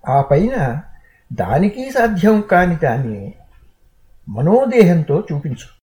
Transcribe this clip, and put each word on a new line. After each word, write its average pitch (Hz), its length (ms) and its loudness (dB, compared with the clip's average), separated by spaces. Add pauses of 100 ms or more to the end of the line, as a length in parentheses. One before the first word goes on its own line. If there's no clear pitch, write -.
(100)
ఆ 139 120 2
పైన 156 580 0 (520)
దానికి 190 580 -2
సాధ్యం 214 500 2
కాని 180 360 2
దాన్ని 113 580 -4 (960)
మనోదేహంతో 175 1040 2
చూపించు. 143 500 -8